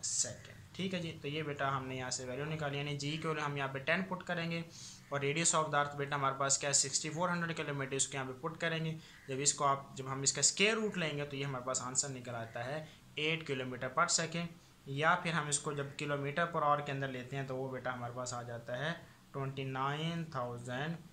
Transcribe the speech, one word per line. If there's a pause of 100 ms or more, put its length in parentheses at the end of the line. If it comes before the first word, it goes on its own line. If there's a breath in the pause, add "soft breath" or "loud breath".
second। (160)
ठीक
है
जी,
तो
ये
बेटा
हमने
यहाँ
से
वैल्यू
निकाली,
यानी
जी
की
वैल्यू
हम
यहाँ
पे
टेन
पुट
करेंगे (480 loud breath)
और
radius
of
the
earth
बेटा
हमारे
पास
क्या
है?
सिक्सटी
फ़ोर
हंड्रेड
किलोमीटर,
इसको
यहाँ
पे
पुट
करेंगे। (320 loud breath)
जब
इसको
आप,
जब
हम
इसका
स्क्वायर
रूट
लेंगे
तो
ये
हमारे
पास
आंसर
निकल
आता
है (300 loud breath)
एट
kilometer
per
second, (420 loud breath)
या
फिर
हम
इसको
जब
kilometer
per
hour
के
अंदर
लेते
हैं
तो
वो
बेटा
हमारे
पास
आ
जाता
है (400 loud breath)
ट्वेंटी
नाइन (100)
थाउजेंड (160)